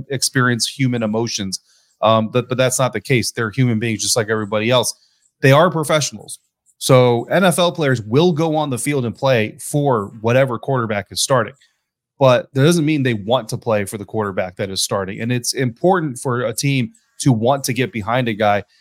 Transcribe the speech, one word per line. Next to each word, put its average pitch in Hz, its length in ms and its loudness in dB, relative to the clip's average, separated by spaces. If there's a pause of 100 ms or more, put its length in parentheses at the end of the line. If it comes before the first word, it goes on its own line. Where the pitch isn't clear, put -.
experience 123 560 0
human 123 380 -2
emotions. 107 560 -4 (420)
Um, 110 260 4
but, 120 220 -2
but 120 80 -4
that's 127 220 0
not 123 120 0
the 110 80 -6
case. 120 320 0
They're 113 180 -4
human 120 300 0
beings 110 220 -4
just - 160 -2
like 110 100 0
everybody 107 420 -2
else. 123 240 2 (460)
They 135 140 6
are 170 180 6
professionals. 151 640 -4 (400)
So 127 480 4
N 175 200 2
F 175 140 2
L 175 120 2
players 139 300 0
will 143 320 2
go 156 240 0
on 147 140 -2
the 123 60 -2
field 139 280 -2
and 107 100 -4
play 117 420 0
for 131 500 0 (120)
whatever 120 400 2
quarterback 110 520 -4
is 92 100 -6
starting. 131 320 0 (640)
But 127 340 4
that 135 100 2
doesn't 170 200 4
mean 147 200 0
they 123 100 0
want 110 360 -2
to 120 80 -6
play 104 280 0
for 107 120 -8
the 101 60 -12
quarterback 98 540 -6
that 101 120 -6
is 95 140 -4
starting. 101 380 -4
And 117 100 -4
it's 120 220 -4
important 139 640 -2
for 123 220 -4
a 113 120 -4
team 135 380 -2 (280)
to 139 120 2
want 123 340 0
to 127 80 -4
get 117 200 -2
behind 113 340 -2
a 113 60 -2
guy. 101 320 2 (160)